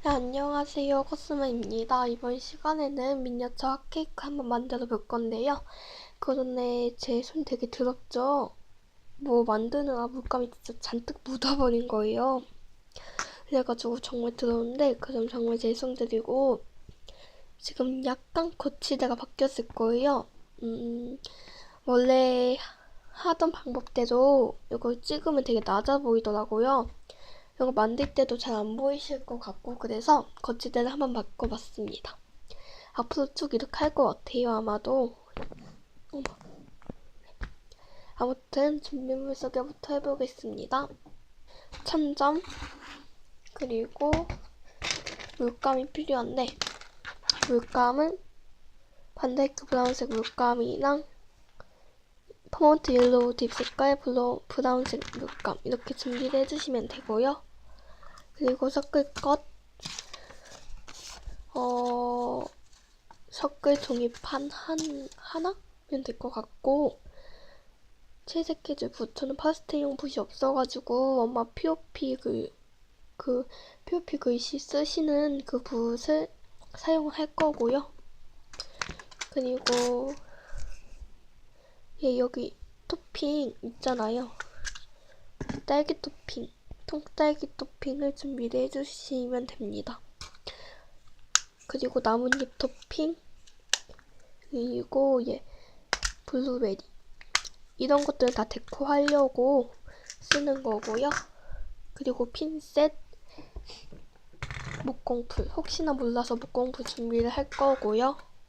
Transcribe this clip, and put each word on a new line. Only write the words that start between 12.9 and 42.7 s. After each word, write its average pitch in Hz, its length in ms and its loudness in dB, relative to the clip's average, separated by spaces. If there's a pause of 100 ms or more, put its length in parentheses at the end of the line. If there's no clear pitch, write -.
그래가지고 247 500 0
정말 233 380 -4
더러운데 240 580 2
그 - 160 -8
점 233 160 0
정말 233 300 0
죄송드리고, 240 1040 2 (960)
지금 262 480 -4
약간 330 520 -2
거치대가 269 580 0
바뀌었을 262 520 -2
거예요. 240 640 2 (340)
음, 240 540 -6 (680)
원래 254 760 6 (520)
하던 330 420 2
방법대로 254 1080 6 (140)
이걸 240 300 -2
찍으면 302 420 2
되게 233 220 4
낮아 214 320 4
보이더라고요. 226 920 2 (720)
이거 254 120 4
만들 226 420 2
때도 262 240 4
잘 240 160 -4
안 214 240 -2
보이실 285 480 -2
것 240 140 -6
같고, - 400 -10
그래서 233 500 4 (140)
거치대를 240 480 0
한번 269 220 0
바꿔봤습니다. - 1040 -4 (760)
앞으로 269 400 0
쭉 294 220 -4
이렇게 254 220 0
할 302 180 2
것 269 100 8
같아요, 240 460 0
아마도. 220 640 0 (960)
어머. 277 100 -8 (1900)
아무튼 277 640 0
준비물 269 540 -4
소개부터 269 600 -4
해보겠습니다. 277 920 -2 (960)
천점, 302 600 2 (1120)